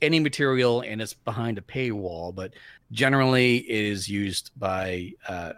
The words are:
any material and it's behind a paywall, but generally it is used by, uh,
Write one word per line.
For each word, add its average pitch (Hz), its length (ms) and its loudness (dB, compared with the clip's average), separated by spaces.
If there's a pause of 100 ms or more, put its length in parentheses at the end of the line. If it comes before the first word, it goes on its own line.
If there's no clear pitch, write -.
any 160 200 4
material 131 600 2
and 110 220 -8
it's 104 100 -8
behind 113 460 -4
a - 20 -8
paywall, 92 760 -6
but 95 200 -10 (380)
generally 127 640 6 (120)
it 110 140 0
is 101 240 -4
used 101 480 -4
by, 92 560 -4 (160)
uh, 87 300 -10